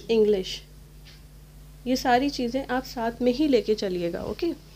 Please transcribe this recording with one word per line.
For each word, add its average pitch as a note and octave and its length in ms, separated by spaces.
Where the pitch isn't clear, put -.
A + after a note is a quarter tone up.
English, G#3 500
ये B3+ 100
सारी C4 340
चीज़ें C4 360
आप C4 200
साथ A#3 360
में B3 100
ही D4 160
लेके G#3+ 260
चलिएगा, F3+ 480
okay। - 300